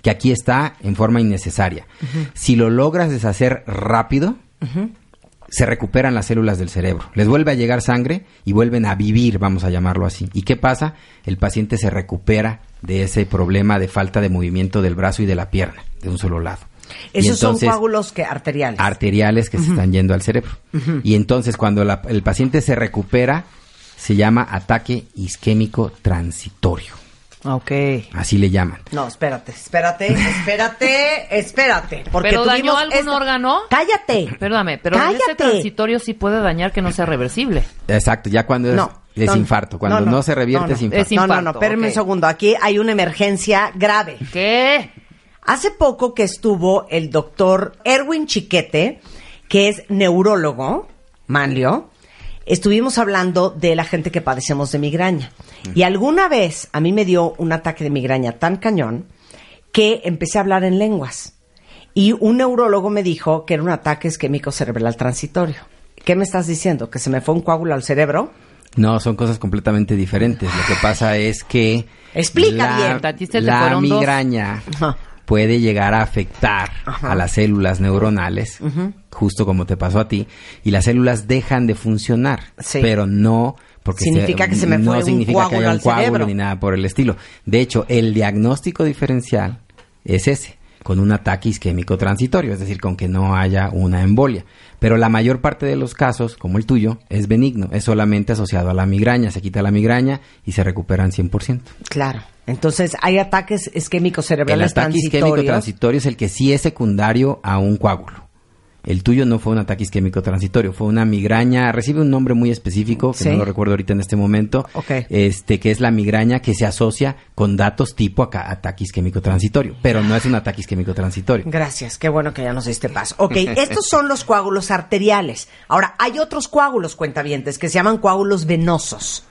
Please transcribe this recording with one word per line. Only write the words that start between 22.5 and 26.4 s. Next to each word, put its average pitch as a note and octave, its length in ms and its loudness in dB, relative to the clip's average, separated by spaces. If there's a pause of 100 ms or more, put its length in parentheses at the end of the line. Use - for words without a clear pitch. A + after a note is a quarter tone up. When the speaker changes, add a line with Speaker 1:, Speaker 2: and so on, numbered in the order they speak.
Speaker 1:
se C3+ 120 0
recupera, B2 720 0 (520)
se - 200 0
llama A2 340 4
ataque A2+ 540 -2 (100)
isquémico G#2+ 840 -2
transitorio. - 960 -4 (500)